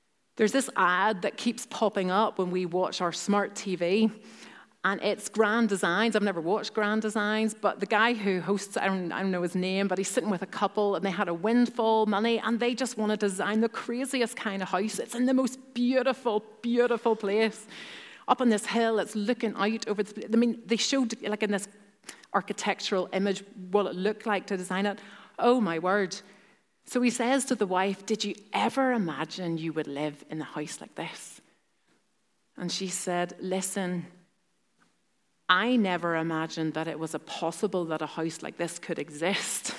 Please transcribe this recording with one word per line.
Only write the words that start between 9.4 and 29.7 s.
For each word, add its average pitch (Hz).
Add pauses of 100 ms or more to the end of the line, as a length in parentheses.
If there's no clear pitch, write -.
his 180
name, 190
but 185
he's 190
sitting 220
with 175
a 190
couple, 202
and 170
they 190
had 180
a 170
windfall 220
money, 220
and 226
they 240
just 233
want 214
to 214
design 202
the 226
craziest 247
kind 196
of 175
house. 208
It's -
in 247
the 262
most 262 (160)
beautiful, 247 (200)
beautiful 240
place. 214 (600)
Up -
on 247
this 208
hill, 226
it's -
looking 220
out 214
over 208
the, 202
I -
mean, 233
they 226
showed, 247
like, 208
in 208
this 202 (640)
architectural 196
image 196 (300)
what 202
it 147
looked 208
like 196
to 196
design 185
it. 202 (400)
Oh, 247
my 165
word. 185 (680)
So 247
he 247
says 247
to 254
the 202
wife, 190
"Did 214
you 202 (160)
ever 247
imagine 165
you 160